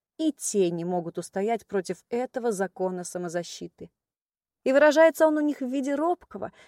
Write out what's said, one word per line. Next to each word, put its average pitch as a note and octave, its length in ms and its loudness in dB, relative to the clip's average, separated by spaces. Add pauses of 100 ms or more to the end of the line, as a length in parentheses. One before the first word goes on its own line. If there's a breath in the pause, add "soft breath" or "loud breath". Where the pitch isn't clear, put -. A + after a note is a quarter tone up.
(160)
и D#4+ 160 0
те F#3 380 0
не E3+ 140 -4
могут F3 340 -4
устоять G#3 480 -4
против F#3 420 -6
этого A#3+ 420 -4
закона F#3 540 -4
самозащиты. F3 840 -10 (800)
И C4+ 40 4
выражается D4+ 540 6
он D4+ 120 2
у - 20 0
них D4 200 -2
в C4 60 -6
виде C4+ 280 -2
робкого, D4+ 580 -4 (160 soft breath)